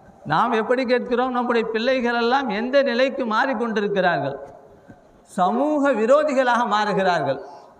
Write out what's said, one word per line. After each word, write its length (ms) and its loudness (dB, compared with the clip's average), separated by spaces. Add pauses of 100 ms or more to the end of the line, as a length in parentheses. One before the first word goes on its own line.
(260)
நாம் 260 2
எப்படி 340 0
கேட்கிறோம்? 460 0
நம்முடைய 360 0
பிள்ளைகள் 480 0
எல்லாம் 340 0
எந்த 320 0
நிலைக்கு 440 0
மாறிக்கொண்டிருக்கிறார்கள்? 1080 0 (840)
சமூக 720 0
விரோதிகளாக 720 2
மாறுகிறார்கள். 760 0 (400)